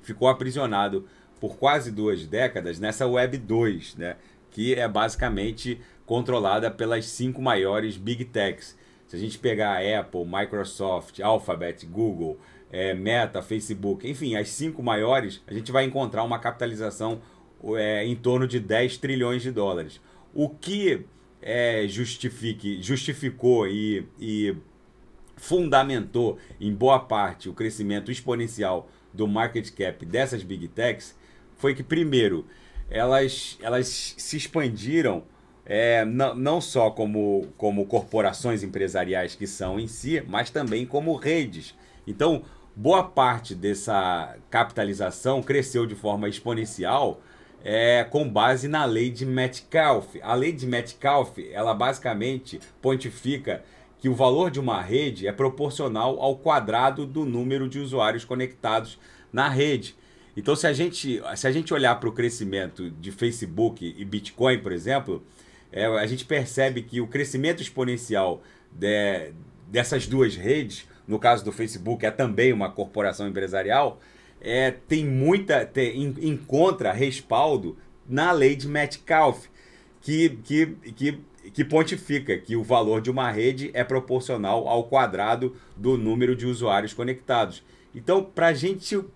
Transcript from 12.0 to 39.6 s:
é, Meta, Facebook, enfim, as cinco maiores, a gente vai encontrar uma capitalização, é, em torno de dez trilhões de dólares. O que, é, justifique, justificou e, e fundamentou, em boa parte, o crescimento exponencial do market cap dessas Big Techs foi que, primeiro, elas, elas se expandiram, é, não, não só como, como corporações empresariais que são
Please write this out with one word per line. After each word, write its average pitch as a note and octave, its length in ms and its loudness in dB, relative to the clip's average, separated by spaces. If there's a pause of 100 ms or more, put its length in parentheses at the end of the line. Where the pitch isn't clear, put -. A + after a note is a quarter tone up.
é, F#2 240 -2
Meta, G#2 480 -2
Facebook, G2+ 680 -4
enfim, C3 280 -4
as G#2+ 140 -4
cinco D3+ 320 -6
maiores, A2+ 640 0
a - 60 -12
gente A2 200 -8
vai C3+ 120 4
encontrar A#2+ 380 -2
uma A#2 160 -2
capitalização, A2+ 840 -4 (560)
é, G#2+ 280 0
em A#2+ 100 -2
torno B2 320 2
de A#2+ 140 -2
dez A2+ 380 0
trilhões B2 440 -2
de C3 80 -4
dólares. F#2 500 -4 (340)
O D3 140 0
que, F3+ 580 -2 (340)
é, A2+ 480 0
justifique, G#2+ 920 -6
justificou B2 840 2
e, G#2 400 -2 (120)
e G#2+ 360 -2 (840)
fundamentou, C3+ 1000 2 (220)
em G#2 140 -2
boa C3 240 6
parte, G2+ 500 -2
o F2 60 -10
crescimento G#2 560 -4
exponencial A2+ 800 -2 (240)
do G#2+ 160 0
market A2+ 420 -2
cap F#2 340 -6
dessas A#2 380 -2
Big F2+ 260 -10
Techs A2+ 460 -4 (420)
foi C#3 180 0
que, C3+ 80 -10
primeiro, B2 640 2 (440)
elas, C3 720 0
elas B2 240 0
se - 500 -8
expandiram, B2+ 880 0 (420)
é, A2+ 380 4
não, B2 300 0
não C#3+ 260 2
só A#2 300 2
como, G#2 560 0 (100)
como G2+ 300 0
corporações A2 760 0
empresariais F#2 720 -2
que G2+ 120 -10
são F#2+ 340 -6